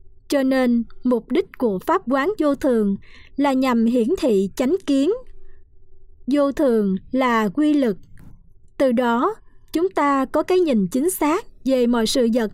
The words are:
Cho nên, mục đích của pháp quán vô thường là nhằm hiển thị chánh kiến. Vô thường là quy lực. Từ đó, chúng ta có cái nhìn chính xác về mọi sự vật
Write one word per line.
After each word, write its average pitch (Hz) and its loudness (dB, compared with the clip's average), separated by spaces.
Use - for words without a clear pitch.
Cho 277 0
nên, 254 2
mục 247 0
đích 349 -2
của 208 -2
pháp 320 -2
quán 277 0
vô 294 2
thường 220 0
là 277 0
nhằm 254 2
hiển 233 2
thị 196 0
chánh 277 0
kiến. 277 2
Vô 277 2
thường 226 0
là 240 0
quy 302 0
lực. 247 0
Từ 262 2
đó, 247 0
chúng 339 0
ta 285 0
có 294 0
cái 370 0
nhìn 240 2
chính 269 -2
xác 330 -2
về 254 2
mọi 233 2
sự 247 0
vật 226 -2